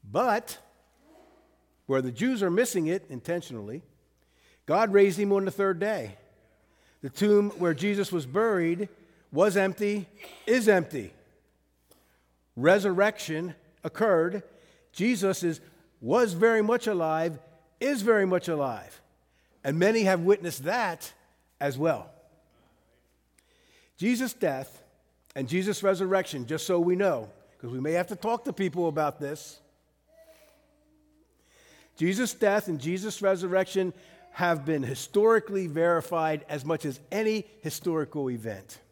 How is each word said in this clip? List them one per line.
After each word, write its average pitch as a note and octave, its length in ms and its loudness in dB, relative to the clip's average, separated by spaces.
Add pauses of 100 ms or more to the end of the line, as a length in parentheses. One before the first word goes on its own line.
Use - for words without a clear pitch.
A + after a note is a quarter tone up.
(100)
But G#3+ 480 -2 (1300)
where C3+ 160 0
the B2+ 120 -4
Jews G#3 300 -2
are F#3 80 0
missing F#3+ 360 0
it F#3 240 -4
intentionally, C3 720 -10 (800)
God G3 280 2
raised G3 260 6
him G3+ 140 2
on G3 120 2
the F#3+ 60 -2
third G3 280 0
day. E3 380 -6 (840)
The C3+ 80 -8
tomb G#3 480 4
where E3+ 160 2
Jesus G3 360 -2
was E3+ 140 -4
buried F3+ 640 0 (440)
was F#3 240 4
empty, G3+ 520 0 (380)
is A3+ 220 4
empty. D3+ 440 0 (1400)
Resurrection F3+ 960 2 (300)
occurred. F3+ 580 2 (500)
Jesus G3 500 0
is, E3 180 -2 (400)
was G3 320 2
very A3 300 4
much A#3 240 0
alive, D#3+ 520 0 (420)
is C4 220 0
very G#3 240 4
much F3+ 220 0
alive. C3+ 540 -6 (640)
And C#3+ 140 0
many G#3+ 260 4
have F#3+ 160 2
witnessed E3+ 440 2
that F#3+ 480 -4 (480)
as C#3+ 160 -2
well. B2+ 340 0 (1900)
Jesus' A#3+ 340 0
death C#3 500 -4 (520)
and C3+ 120 -4
Jesus' F#3 360 -2
resurrection, F#3 640 0
just D#3 200 -6
so F3 140 2
we F3+ 160 2
know, D3+ 320 0 (300)
'cause A#2+ 120 -12
we B2+ 100 -6
may D3 120 -2
have F3 140 0
to F#3+ 100 -10
talk A3+ 280 -4
to C4+ 80 -6
people F3 360 -2
about D3+ 320 -2
this. D3 400 -10 (2250)
Jesus' G3 360 0
death G#3 360 2
and D#3 120 -4
Jesus' F#3 400 -6
resurrection F#3+ 720 0 (380)
have E3+ 340 0
been D3 200 -2
historically G#3 840 0
verified E3 840 0
as D3 160 -8
much D#3 200 -4
as C3+ 160 -6 (100)
any G#3+ 340 -2 (160)
historical D3+ 680 -4
event. A2 480 -10 (140)